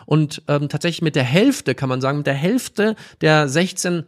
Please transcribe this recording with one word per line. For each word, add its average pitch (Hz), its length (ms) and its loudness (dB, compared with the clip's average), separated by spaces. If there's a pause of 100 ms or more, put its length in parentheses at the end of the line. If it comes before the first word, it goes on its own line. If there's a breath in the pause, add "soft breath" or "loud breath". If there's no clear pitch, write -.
und, 151 440 0
ähm, 147 200 0
tatsächlich 160 320 -4
mit 160 160 0
der 139 60 2
Hälfte, 165 520 2
kann 135 140 -4
man 127 120 -2
sagen, 135 180 0
mit 147 80 -4
der 139 80 0
Hälfte 208 640 -2 (260 loud breath)
der 156 260 4
sechzehn 175 600 -2